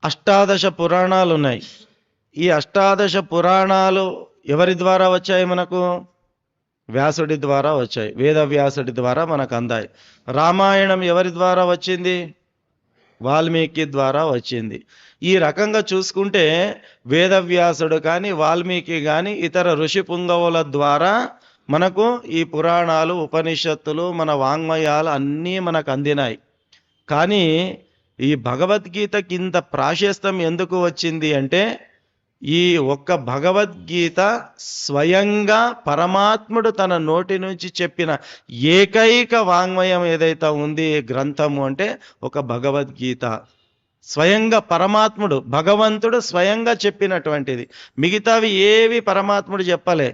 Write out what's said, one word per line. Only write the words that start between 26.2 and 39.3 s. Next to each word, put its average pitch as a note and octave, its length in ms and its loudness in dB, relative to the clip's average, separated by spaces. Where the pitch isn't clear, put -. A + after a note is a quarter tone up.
కానీ F3 360 2
ఈ C#3 140 0
భగవద్గీతకి G3 920 -2
ఇంత F#3 160 -2
ప్రాశస్త్యం F#3 640 -2
ఎందుకు F3 280 -4
వచ్చింది D#3+ 420 -2
అంటే, D3+ 200 0
ఈ D3+ 180 0
ఒక్క C#3+ 220 -2
భగవద్గీత E3+ 880 -2
స్వయంగా G3+ 760 2
పరమాత్ముడు G#3 920 0
తన F#3 140 2
నోటి F3+ 360 0
నుంచి F#3 240 -10
చెప్పిన F3 320 -4
ఏకైక A3+ 560 4